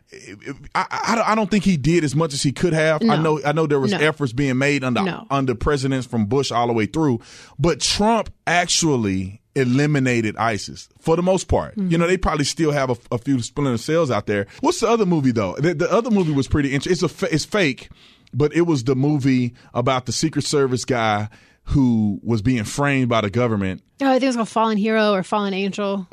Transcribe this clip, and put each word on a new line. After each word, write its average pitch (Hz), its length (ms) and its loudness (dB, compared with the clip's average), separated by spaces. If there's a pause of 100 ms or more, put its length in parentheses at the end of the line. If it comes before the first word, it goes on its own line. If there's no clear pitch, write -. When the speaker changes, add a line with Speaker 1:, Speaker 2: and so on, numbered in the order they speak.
(760)
Speaker 1:
I, 180 160 -2
I, 208 360 -2
I 202 100 2
don't 214 140 0
think 208 140 2
he 190 120 4
did 156 260 2
as 139 140 0
much 160 160 0
as 135 100 -6
he 147 80 0
could 170 220 0
have. 156 300 2
I 220 140 4
Speaker 2:
No. 156 60 0
Speaker 1:
know, 156 220 2
I 147 80 0
know 160 140 2
there 147 140 2
was 127 120 0
Speaker 2:
No. 180 60 0
Speaker 1:
efforts 147 340 0
being 131 260 0
made 143 240 0
under, 120 200 0
Speaker 2:
No. - 280 -4
Speaker 1:
under 135 240 0
presidents 135 520 -2
from 113 200 0
Bush 131 240 0
all 120 160 0
the 120 60 0
way 110 140 2
through, 143 340 0 (380)
but 160 220 0
Trump 214 520 0 (140)
actually 120 960 0 (160)
eliminated 131 800 2
isis 107 520 -4 (120)
for 160 160 2
the 175 60 0
most 185 260 0
part. 82 280 -2
Speaker 2:
Mm-hmm. 185 140 -2
Speaker 1:
You 165 80 2
know, 170 80 2
they 185 100 2
probably 156 280 0
still 156 260 -2
have 139 200 0
a, 120 60 0 (140)
a 123 80 -4
few 135 220 -2
splinter 127 380 -2
cells 156 340 0
out 104 140 -2
there. 104 200 0 (140)
What's 311 180 0
the 233 100 0
other 220 180 2
movie 147 260 2
though? 104 240 -2
The, 160 180 0
the 156 160 -2
other 226 200 0
movie 185 220 2
was 139 140 0
pretty 143 260 0
interesting. 143 200 0
It's 165 100 -2
a 165 60 0
fa-, 165 260 -4
it's 147 100 0
fake, 160 440 -2 (440)
but 143 220 0
it 165 80 4
was 156 220 0
the 135 100 2
movie 131 600 2 (180)
about 127 340 -2
the 117 60 -6
Secret 147 320 -2
Service 131 400 0
guy 110 440 0 (400)
who 113 540 2
was 110 200 -2
being 120 220 0
framed 135 440 0
by 113 120 2
the 104 100 0
government. 104 520 -2 (220)
Speaker 2:
Oh, 269 60 2
I 262 40 4
think 247 100 2
it - 40 2
was 240 80 -2
called 226 120 -2
Fallen 220 280 0
Hero 214 360 2
or 185 100 0
Fallen 202 320 -2
Angel. 196 580 -4